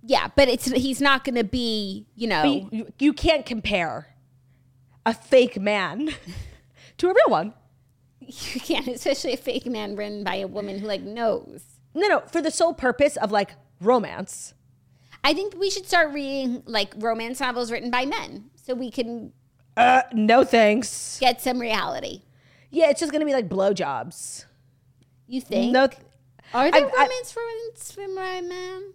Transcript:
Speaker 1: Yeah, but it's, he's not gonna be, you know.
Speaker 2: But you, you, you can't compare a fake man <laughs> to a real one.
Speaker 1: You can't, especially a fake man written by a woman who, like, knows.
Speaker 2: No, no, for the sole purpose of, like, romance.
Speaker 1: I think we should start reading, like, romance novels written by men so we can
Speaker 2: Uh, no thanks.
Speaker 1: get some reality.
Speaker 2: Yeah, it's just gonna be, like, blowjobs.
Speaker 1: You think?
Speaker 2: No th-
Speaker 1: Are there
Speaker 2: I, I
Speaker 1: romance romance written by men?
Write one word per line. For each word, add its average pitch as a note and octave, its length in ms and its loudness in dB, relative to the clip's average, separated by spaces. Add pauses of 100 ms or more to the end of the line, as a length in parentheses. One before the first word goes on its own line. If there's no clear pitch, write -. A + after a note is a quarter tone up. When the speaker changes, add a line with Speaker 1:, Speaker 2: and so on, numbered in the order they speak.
Speaker 1:
Yeah, C4+ 320 0
but C#4 120 8
it's, B3 180 0
he's C4 360 -2
not C4+ 220 4
gonna A#3+ 200 0
be, G#3+ 600 -4 (100)
you A#3 120 -4
know. E3+ 160 2
Speaker 2:
But C#3+ 80 4
you, F#3+ 200 -4
you, A3 280 -8
you D4 140 4
can't D4+ 340 2
compare F3 680 -4 (920)
a A3+ 80 2
fake B3 460 4
man G#3 520 -2 (420)
<laughs> - 440 -20
to F4 120 0
a F#4+ 40 0
real C#5 160 6
one. G3+ 240 0 (640)
Speaker 1:
You - 420 -12
can't, C4+ 260 -2
especially B3+ 460 -2
a C4+ 40 -6
fake - 280 -6
man G#3+ 300 -6
written G#3 280 -8
by F#3+ 120 -4
a G3 120 -6
woman G3+ 320 -8
who, G3+ 80 -10
like, G3 140 -6
knows. G#3+ 640 -4 (320)
Speaker 2:
No, F#4 120 2
no, E4+ 120 4 (120)
for E4+ 100 0
the D#4 100 -2
sole E4 240 0
purpose C#4 420 0
of, G3+ 140 -2
like, G3+ 220 0 (280)
romance. G3 720 -2 (680)
Speaker 1:
I D4 100 4
think F#4+ 240 -4
we F#4+ 140 -2
should G4 160 -8
start D#4+ 260 4
reading, C4+ 540 -4
like, G#3 300 -2
romance A3+ 420 -4
novels B3 320 -4
written A#3 180 -6
by B3 160 0
men C#4 500 -10
so - 200 -8
we B3 160 -8
can A#3 420 -6 (420)
Speaker 2:
Uh, B3 280 6 (100)
no A3+ 300 6
thanks. A3 760 2
Speaker 1:
get A#3+ 220 2
some B3+ 180 -2
reality. G#3+ 600 -4 (480)
Speaker 2:
Yeah, D4+ 220 4
it's C#4+ 80 2
just D#4 120 -4
gonna D4+ 140 0
be, C#4+ 80 0
like, A#3 160 -2
blowjobs. F3+ 960 -4 (840)
Speaker 1:
You B3+ 140 -6
think? A#3+ 320 0
Speaker 2:
No C4 140 6
th- - 120 -4 (540)
Speaker 1:
Are C4+ 180 4
there C#5+ 140 6
Speaker 2:
I, - 20 -2
I B4+ 160 4
Speaker 1:
romance B4+ 320 -2
romance A#4 640 -10
written G4 180 -10
by F#4 260 -8
men? F#4 540 -10